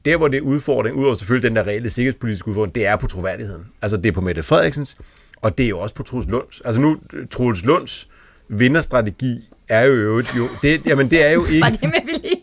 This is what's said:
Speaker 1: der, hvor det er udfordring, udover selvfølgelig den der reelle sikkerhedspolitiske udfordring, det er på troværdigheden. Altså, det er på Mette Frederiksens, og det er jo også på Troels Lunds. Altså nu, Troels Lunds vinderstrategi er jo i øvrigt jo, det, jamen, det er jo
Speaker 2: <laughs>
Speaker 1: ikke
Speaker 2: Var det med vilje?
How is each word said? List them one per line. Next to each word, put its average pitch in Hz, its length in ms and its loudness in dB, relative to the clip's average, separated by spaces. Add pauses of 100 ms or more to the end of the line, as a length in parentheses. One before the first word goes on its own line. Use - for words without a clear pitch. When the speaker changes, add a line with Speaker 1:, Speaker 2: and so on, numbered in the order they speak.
Speaker 1:
der, 160 120 4
hvor 160 100 4
det 135 100 0
er - 40 -4
udfordring, 135 540 0
udover 135 200 2
selvfølgelig 113 340 0
den 113 60 0
der 98 120 0
reelle 110 220 -4
sikkerhedspolitiske 120 580 -4
udfordring, 104 280 -2
det 107 120 0
er 104 80 2
på - 120 -2
troværdigheden. 92 560 -8 (180)
Altså, 104 160 -2
det 90 80 -2
er 110 60 2
på 90 100 -2
Mette 87 220 -2
Frederiksens, 147 540 0 (440)
og 110 160 -2
det 131 80 2
er 113 40 0
jo 92 100 -6
også 104 160 -8
på 131 80 -10
Troels 117 240 -6
Lunds. - 380 -6
Altså 120 160 0
nu, 151 160 2 (340)
Troels 113 340 -2
Lunds - 420 -2 (420)
vinderstrategi 123 1000 0 (200)
er 113 160 4
jo 139 80 6
i 123 40 2
øvrigt 113 400 0
jo, 120 100 0 (140)
det, 147 240 2
jamen, 139 240 2
det 160 180 6
er 151 40 4
jo 170 160 2
Speaker 2:
<laughs> 156 60 2
Speaker 1:
ikke 160 80 4
Speaker 2:
Var - 80 4
det 220 120 -2
med 196 240 0
vilje? 311 240 -6 (120)